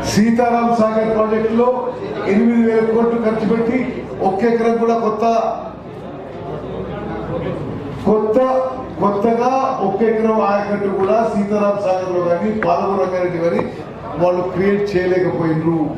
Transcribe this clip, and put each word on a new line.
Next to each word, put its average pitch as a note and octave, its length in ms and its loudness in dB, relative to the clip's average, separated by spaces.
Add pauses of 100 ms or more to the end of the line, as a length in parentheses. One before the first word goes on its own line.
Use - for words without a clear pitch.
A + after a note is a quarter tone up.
(100)
సీతారాం A#3 580 2 (120)
సాగర్ A3 360 2
ప్రాజెక్టులో A3 520 2 (640)
ఎనిమిది A#3 360 4
వేల A3+ 260 2
కోట్లు A#3 320 2
ఖర్చు A3 260 0
పెట్టి A3+ 260 0 (500)
ఒక్క F#3+ 120 -2 (120)
ఎకరా A3+ 200 2 (100)
కూడా A#3 140 2 (100)
కొత్త, G#3+ 180 -2 (2750)
కొత్త, A3 300 4 (640)
కొత్తగా A#3 500 2 (340)
ఒక్క G3 140 0 (120)
ఎకరం A3 280 2 (100)
ఆయకట్టు G3+ 400 0 (100)
కూడా A3 160 2 (160)
సీతారాం G3+ 440 0 (100)
సాగర్లో F3+ 440 0
కానీ G3 200 0 (160)
పాలమూరు G3 380 0
రంగారెడ్డి F3+ 420 -2
కానీ G3 160 0 (600)
వాళ్ళు F3+ 200 2 (100)
క్రియేట్ G3+ 380 2
చేయలేకపోయినరు. E3 880 0 (180)